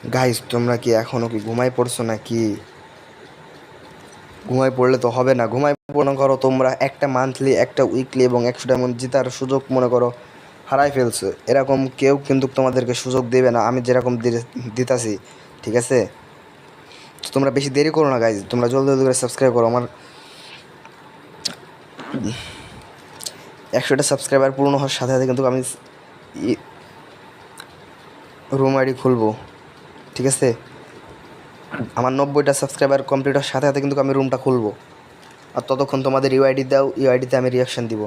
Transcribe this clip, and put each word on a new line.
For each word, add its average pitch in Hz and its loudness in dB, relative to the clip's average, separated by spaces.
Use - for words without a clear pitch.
গাইস, 127 2
তোমরা 120 0
কি 123 0
এখনো 117 -4
কি 110 -4
ঘুমায় 123 0
পড়ছো 123 -2
নাকি? 113 -4
ঘুমায় 131 2
পড়লে 127 4
তো 120 2
হবে 127 4
না। 120 2
ঘুমায় 143 2
পড়ো 147 2
না, 139 0
করো 135 4
তোমরা 131 4
একটা - -4
মান্থলি, 135 0
একটা - -2
উইকলি 127 0
এবং 120 2
একশো - -12
ডায়মন্ড 127 2
জেতার 127 0
সুযোগ, 135 -2
মনে 127 4
করো, 123 4
হারাই 139 2
ফেলছো। 117 0
এরকম 135 2
কেউ 139 4
কিন্তু 135 2
তোমাদেরকে 127 0
সুযোগ 127 0
দেবে 127 6
না, 117 4
আমি 127 0
যেরকম 127 2
দি-, 117 -2
দিতাছি, 123 -2
ঠিক 110 -4
আছে? 127 0
তো - -12
তোমরা 135 2
বেশি 139 -2
দেরি 151 2
করো 151 4
না 123 0
গাইস, 113 2
তোমরা 120 2
জলদি 135 2
জলদি 135 2
করে 127 2
সাবস্ক্রাইব 127 0
করো। 117 4
আমার 123 0
একশোটা 139 0
সাবস্ক্রাইবার 135 2
পূর্ণ 139 2
হওয়ার 135 -4
সাথে 127 -2
সাথে 131 2
কিন্তু 127 -2
আমি 131 -2
ই-, - -4
রুম 135 2
আইডি 131 0
খুলবো, 117 2
ঠিক 127 -2
আছে? 135 0
আমার 127 0
নব্বইটা 143 2
সাবস্ক্রাইবার 139 0
কমপ্লিট 135 0
হওয়ার 139 0
সাথে 135 0
সাথে 139 0
কিন্তু 139 0
আমি 135 0
রুমটা 135 0
খুলবো। 123 2
আর 123 -4
ততক্ষণ 135 0
তোমাদের 135 2
ইউআইডি 135 4
দাও, 139 4
ইউআইডিতে 127 2
আমি 127 0
রিয়াকশন 123 0
দিব। 107 -4